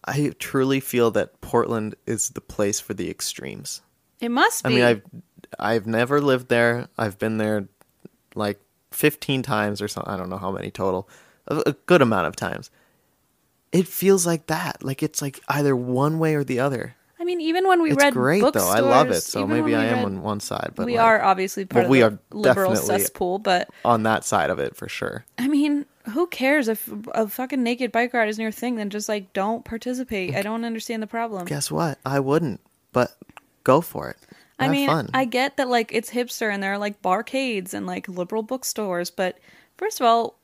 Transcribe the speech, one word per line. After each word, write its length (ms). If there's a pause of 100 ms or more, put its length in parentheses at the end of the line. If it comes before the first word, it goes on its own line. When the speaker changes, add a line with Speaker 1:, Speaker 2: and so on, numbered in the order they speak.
Speaker 1:
I 340
truly 420
feel 320
that 280
Portland 540 (120)
is 240
the 100
place 400
for 140
the 160
extremes. 720 (400)
Speaker 2:
It 100
must 360
Speaker 1:
I 20
mean, 100
Speaker 2:
be. 60
Speaker 1:
I've, 180 (560)
I've 280
never 340
lived 280
there. 400 (100)
I've 200
been 200
there, 300 (680)
like, 240 (320)
fifteen 520
times 380
or 80
so. 180
I 100
don't 120
know 100
how 120
many 220
total. 360 (380)
A, 200
a 60 (140)
good 160
amount 240
of 100
times. 340 (1000)
It 160
feels 400
like 220
that. 340
Like, 220
it's, 180
like, 260
either 280
one 420
way 160
or 80
the 160
other. 380 (240)
Speaker 2:
I 40
mean, 180
even 260
when 140
we 100
Speaker 1:
It's 100
Speaker 2:
read 120
Speaker 1:
great, 260
though. 280
I 120
love 280
it. 20
Speaker 2:
bookstores, 160
Speaker 1:
So 140
Speaker 2:
even 100
Speaker 1:
maybe 220
Speaker 2:
when 80
Speaker 1:
I 40
Speaker 2:
we 60
Speaker 1:
am 80
Speaker 2:
read, 80
Speaker 1:
on 160
one 180
side, 340
but, 120
Speaker 2:
we 100
Speaker 1:
like, 100
Speaker 2:
are 160
obviously 440
part 160
Speaker 1:
well, 20
Speaker 2:
of 60
Speaker 1:
we 100
Speaker 2:
the 60
Speaker 1:
are 120 (120)
Speaker 2:
liberal 420
Speaker 1:
definitely 260
Speaker 2:
cesspool, 400
but 300 (160)
Speaker 1:
on 200
that 200
side 240
of 100
it 160
for 140
sure. 380 (120)
Speaker 2:
I 80
mean, 380 (280)
who 160
cares 380
if 220 (240)
a 160
fucking 340
Naked 300
Bike 220
Ride 160
is 80
your 120
thing? 260
Then 140
just, 180
like, 260
don't 320
participate. 680
I 80
don't 220
understand 380
the 40
problem. 380
Speaker 1:
Guess 260
what? 360
I 140
wouldn't, 400 (320)
but 220 (500)
go 180
for 260
it. 80 (420)
Speaker 2:
I 60
Speaker 1:
Have 80
Speaker 2:
mean, 160
Speaker 1:
fun. 240
Speaker 2:
I 140
get 320
that, 100
like, 240
it's 180
hipster 420
and 100
there 100
are, 60
like, 240
barcades 720
and, 120
like, 220
liberal 340
bookstores, 680
but 280 (380)
first 240
of 60
all 380